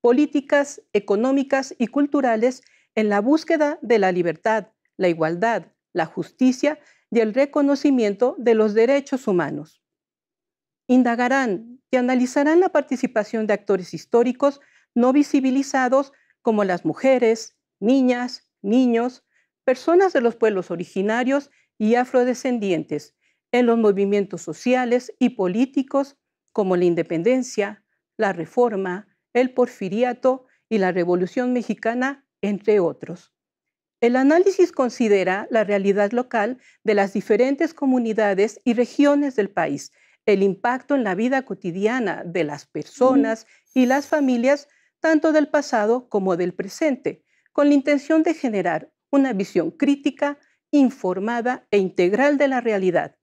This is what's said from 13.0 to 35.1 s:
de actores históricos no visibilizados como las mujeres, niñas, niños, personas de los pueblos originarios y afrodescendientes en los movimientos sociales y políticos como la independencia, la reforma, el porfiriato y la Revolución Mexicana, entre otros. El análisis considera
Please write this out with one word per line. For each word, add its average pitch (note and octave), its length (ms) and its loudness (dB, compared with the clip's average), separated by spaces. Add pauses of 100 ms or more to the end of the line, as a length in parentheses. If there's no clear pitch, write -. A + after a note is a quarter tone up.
de G#3 60 2
actores G3 400 -2
históricos B3 680 0 (340)
no B3 200 2
visibilizados C4+ 960 0 (300)
como G#3+ 220 0
las F3+ 220 -4
mujeres, A#3 720 0 (220)
niñas, B3 680 0 (120)
niños, A#3+ 640 0 (400)
personas E4+ 500 2
de C#4 80 0
los A#3 140 0
pueblos G3+ 360 -2
originarios A3 800 -4 (260)
y A3 180 2
afrodescendientes A#3+ 1200 -2 (360)
en B3 140 2
los A#3 120 2
movimientos G3+ 640 0
sociales B3 800 -2
y B3 100 2
políticos C4 880 -2 (340)
como F#3+ 240 0
la F3 100 2
independencia, G3 960 -2 (340)
la G3+ 160 -2
reforma, F#3+ 760 -4 (260)
el B3+ 200 0
porfiriato B3 920 -2 (240)
y A3 100 0
la F#3 120 0
Revolución F3+ 640 -2
Mexicana, B3 720 -4 (160)
entre G#3 380 0
otros. E3 540 -6 (680)
El A#3+ 160 2
análisis F4 560 4
considera G3+ 800 0